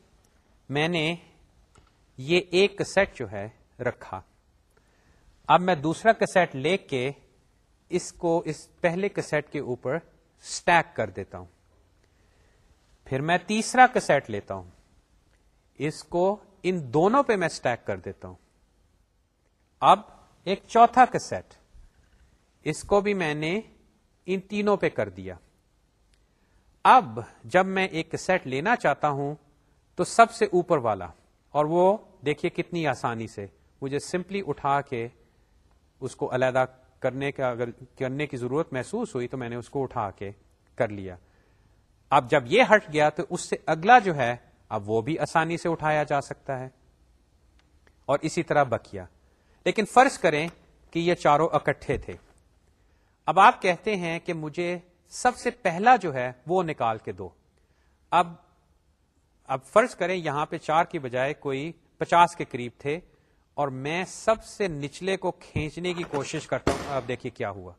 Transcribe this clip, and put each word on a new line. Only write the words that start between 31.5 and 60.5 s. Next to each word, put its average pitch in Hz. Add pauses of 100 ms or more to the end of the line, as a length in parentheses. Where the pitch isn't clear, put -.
اور 147
وہ 180 (300)
دیکھیے 151
کتنی 170
آسانی 117
سے 101 (360)
مجھے 139
simply 185
اٹھا 143
کے 117 (920)
اس 131
کو -
علیحدہ 131 (360)
کرنے 139
کا، 131
اگر 120 (280)
کرنے 135
کی 143
ضرورت 123
محسوس 160
ہوئی 120
تو -
میں 123
نے 117
اس 117
کو 143
اٹھا 117
کے 101 (480)
کر 117
لیا۔ 95 (960)
اب 135
جب 147
یہ 196 (120)
ہٹ 196
گیا 151
تو 160
اس -
سے - (100)
اگلا 175
جو 196
ہے 123 (360)
اب 107
وہ 113
بھی 143
آسانی 160
سے 170
اٹھایا 151
جا 143
سکتا 139
ہے، 131 (1400)
اور 143
اسی 160
طرح 147
بقیہ۔ 110 (640)
لیکن 190
فرض 254
کریں 156 (460)
کہ 165
یہ 170
چاروں 156
اکٹھے 139
تھے، 92 (1120)
اب 160
آپ 247
کہتے 196
ہیں 170
کہ 175
مجھے 165 (360)
سب 247
سے - (120)
پہلا 196
جو 175
ہے 127 (160)
وہ 185
نکال 123
کے 110
دو۔ 92 (840)
اب، 170 (1120)
اب 135
فرض 233
کریں 185
یہاں 156
پہ -